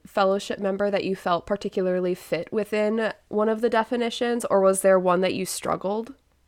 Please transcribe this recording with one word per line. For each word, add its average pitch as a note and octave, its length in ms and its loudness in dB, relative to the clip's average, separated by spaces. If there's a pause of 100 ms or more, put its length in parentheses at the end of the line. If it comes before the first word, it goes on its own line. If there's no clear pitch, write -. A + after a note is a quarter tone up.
fellowship G3 520 0
member G3+ 320 -2
that G3 140 -2
you F#3+ 100 -2
felt F3+ 320 -2
particularly F#3 680 -2
fit - 380 -6
within G#3+ 600 0 (160)
one G#3+ 200 0
of A3 120 0
the A#3 100 2
definitions, A#3+ 760 -2
or G3 140 4
was F#3+ 200 4
there F#3+ 180 6
one F3+ 220 2
that F#3 140 0
you F#3 120 -4
struggled G#3 680 -4 (340)